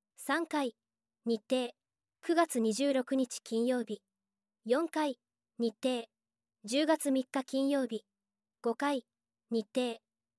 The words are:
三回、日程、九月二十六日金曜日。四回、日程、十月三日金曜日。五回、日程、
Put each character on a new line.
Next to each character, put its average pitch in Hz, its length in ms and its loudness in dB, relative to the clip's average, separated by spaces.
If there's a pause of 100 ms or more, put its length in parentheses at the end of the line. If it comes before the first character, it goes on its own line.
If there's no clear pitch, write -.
(160)
三 320 300 -2
回、 285 280 -2 (500)
日 226 240 0
程、 254 240 0 (500)
九 339 120 0
月 330 240 2
二 220 140 2
十 277 200 2
六 262 220 -2
日 262 280 -2
金 226 240 -2
曜 254 180 0
日。 - 180 -10 (640)
四 285 220 2
回、 302 320 -2 (380)
日 233 220 0
程、 247 260 -2 (580)
十 269 220 2
月 302 240 2
三 262 140 2
日 269 200 -4
金 269 240 0
曜 277 180 2
日。 220 180 -8 (580)
五 233 120 0
回、 285 320 -2 (440)
日 226 220 0
程、 247 260 -2 (400)